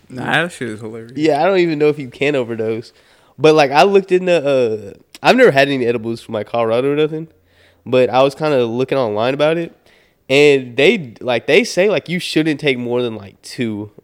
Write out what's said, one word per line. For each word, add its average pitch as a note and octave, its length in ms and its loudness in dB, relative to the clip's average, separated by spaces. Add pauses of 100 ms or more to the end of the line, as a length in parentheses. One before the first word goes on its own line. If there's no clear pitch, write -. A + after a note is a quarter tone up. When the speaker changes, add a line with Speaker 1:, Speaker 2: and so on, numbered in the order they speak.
Speaker 1:
Nah, B2 160 -10 (180)
that F3 80 -6
shit B2 180 -10
is G#2+ 120 -12
hilarious. A2+ 340 -14
Speaker 2:
Yeah, D3+ 260 0
I E3 40 2
don't F#3+ 140 2
even E3 200 -2
know D3+ 80 2
if D3 120 0
you C3 100 -12
can C#3+ 260 -2
overdose. A2+ 580 -6 (440)
But, D#3 180 6
like, C#3+ 160 4
I D3+ 120 4
looked G3 280 2
in F3+ 140 0
the, C3 680 0
uh, - 40 -20 (220)
I've E3 140 4
never B3 160 4
had C#3 180 0
any C3 160 -2
edibles A#2 360 -4
from, - 140 -16
like, G#2 120 -6
Colorado A#2 440 -2
or C#3+ 40 -2
nothing, D#3 320 -2 (580)
but B2+ 240 2
I B2 140 2
was C#3 120 0
kinda D3+ 300 0
looking B2 320 -2
online A#2 360 0
about D3+ 240 0
it, E3+ 180 -8 (540)
and C3+ 480 4
they, D3+ 440 2
like, A#2+ 260 -2
they F3+ 160 4
say, G3+ 260 0
like, E3+ 200 -2
you F3 100 -2
shouldn't D#3 400 -2
take C#3 180 0
more A#2+ 240 -4
than, A#2 140 -4
like, G2 260 -18
two G#2+ 500 -8 (120)